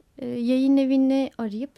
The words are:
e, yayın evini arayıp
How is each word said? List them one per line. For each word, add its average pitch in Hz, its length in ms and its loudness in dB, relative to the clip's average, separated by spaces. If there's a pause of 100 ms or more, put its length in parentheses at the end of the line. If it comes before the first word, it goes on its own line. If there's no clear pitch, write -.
(180)
e, 262 80 -10
yayın 254 500 0
evini 269 600 2
arayıp 226 400 -8